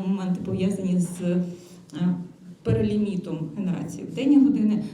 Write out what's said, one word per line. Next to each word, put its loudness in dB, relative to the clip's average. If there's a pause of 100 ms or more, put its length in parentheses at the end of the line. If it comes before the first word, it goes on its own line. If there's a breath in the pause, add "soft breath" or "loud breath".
моменти, -2
пов'язані 0
з, -2
е, 0 (1200 loud breath)
перелімітом 0
генерації -4
в -12
денні 4
години, 4 (100)